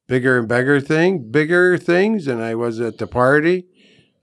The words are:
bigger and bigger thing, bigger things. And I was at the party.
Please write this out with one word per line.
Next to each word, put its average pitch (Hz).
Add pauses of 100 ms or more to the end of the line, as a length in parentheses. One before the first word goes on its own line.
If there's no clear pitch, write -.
bigger 127
and 113
bigger 127
thing, 156
bigger 175
things. 180
And 117
I 113
was 117
at 113
the 107
party. 151 (580)